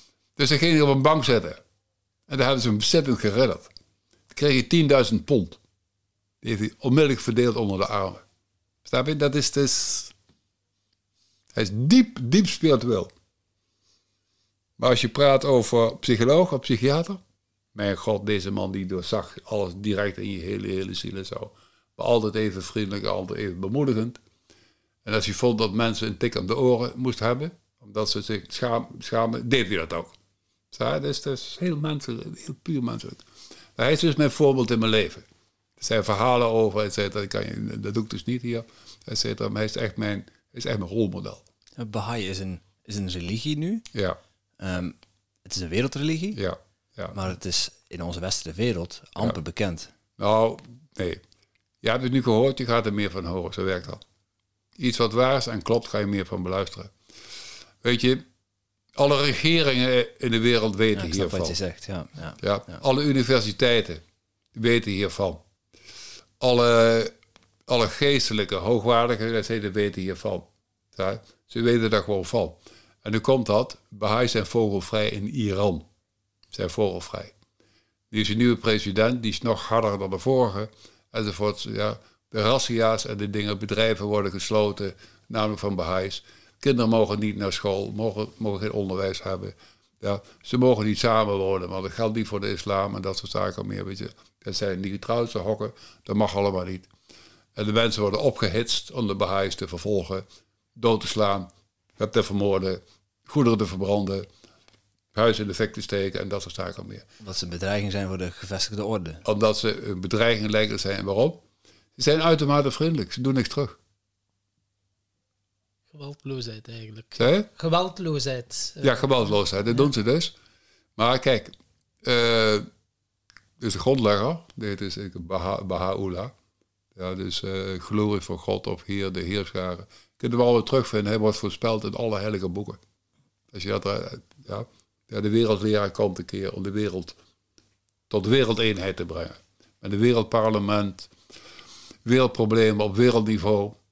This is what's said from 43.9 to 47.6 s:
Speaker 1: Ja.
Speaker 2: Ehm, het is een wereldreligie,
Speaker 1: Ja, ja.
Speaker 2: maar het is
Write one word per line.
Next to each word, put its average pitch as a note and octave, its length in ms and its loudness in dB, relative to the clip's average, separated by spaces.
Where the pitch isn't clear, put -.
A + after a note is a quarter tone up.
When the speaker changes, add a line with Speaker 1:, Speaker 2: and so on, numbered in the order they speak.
Speaker 1:
Ja. G2 280 -4
Speaker 2:
Ehm, F2+ 360 -6
het - 140 -12
is F#2+ 60 -6
een E2+ 80 -8
wereldreligie, D#3+ 720 -2
Speaker 1:
Ja, F#2+ 180 -4
ja. G2 220 -12
Speaker 2:
maar F#2+ 160 -4
het F2+ 160 -8
is - 240 -2